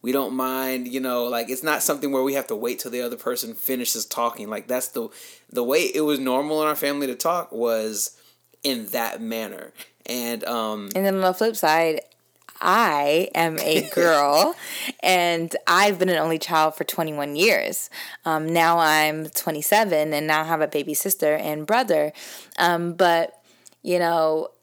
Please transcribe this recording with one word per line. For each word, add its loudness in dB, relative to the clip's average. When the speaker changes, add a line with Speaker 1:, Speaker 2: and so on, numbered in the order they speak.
Speaker 1:
We -4
don't -2
mind, -4
you -6
know, -2
like, -4
it's -6
not -2
something -2
where 2
we 0
have -4
to -4
wait -4
till -10
the -6
other -6
person -6
finishes -4
talking. -4
Like, -8
that's -4
the, -6
the -2
way 2
it -2
was 2
normal 0
in 2
our 0
family -2
to -4
talk -2
was -2
in -2
that -4
manner. -8
And, -4
um, -4
Speaker 2:
And 0
then 2
on 0
the 4
flip 0
side, 2
I 2
am 0
a 2
Speaker 1:
<laughs> -10
Speaker 2:
girl, 4
and 2
I've 4
been 2
an 2
only 0
child 2
for -4
twenty-one -4
years. 2
Um, 0
now 4
I'm 4
twenty-seven 0
and -2
now 2
have 0
a 2
baby -4
sister 0
and -4
brother. 0
Um, 2
but, 2
you 0
know 0